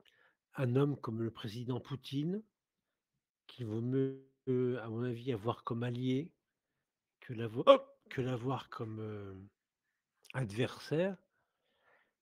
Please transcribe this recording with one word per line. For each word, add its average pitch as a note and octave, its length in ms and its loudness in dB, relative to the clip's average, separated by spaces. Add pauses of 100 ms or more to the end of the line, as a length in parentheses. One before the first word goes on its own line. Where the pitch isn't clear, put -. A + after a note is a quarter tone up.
(560)
un B2+ 220 2
homme C#3+ 180 4
comme A2+ 260 -4
le A2+ 100 -2
président A#2+ 500 -6
Poutine, D3 600 -4 (1080)
qu'il - 180 -10
vaut A2 160 -2
mieux, C3+ 440 0 (560)
à A2+ 60 -8
mon A2+ 160 -4
avis, B2 300 -2
avoir A2 320 -2
comme A#2 180 0
allié B2+ 480 0 (880)
que - 140 -12
l'avo-, A2+ 320 -2 (440)
que - 120 -2
l'avoir B2 480 -2
comme, A2 320 -8
euh, G#2 320 -8 (1000)
adversaire. C3+ 840 -2 (1040)